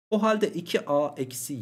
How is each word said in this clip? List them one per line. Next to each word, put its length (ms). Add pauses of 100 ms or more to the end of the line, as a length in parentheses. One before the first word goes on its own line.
(100)
O 120
halde 300
iki 380
A 260
eksi 460